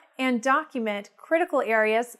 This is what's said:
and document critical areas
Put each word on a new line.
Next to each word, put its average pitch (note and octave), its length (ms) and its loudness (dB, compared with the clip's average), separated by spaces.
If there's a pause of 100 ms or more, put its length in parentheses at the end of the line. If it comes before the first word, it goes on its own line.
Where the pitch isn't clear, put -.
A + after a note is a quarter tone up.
(180)
and B3+ 240 0
document B3 760 -2
critical E4 460 0
areas A3 580 0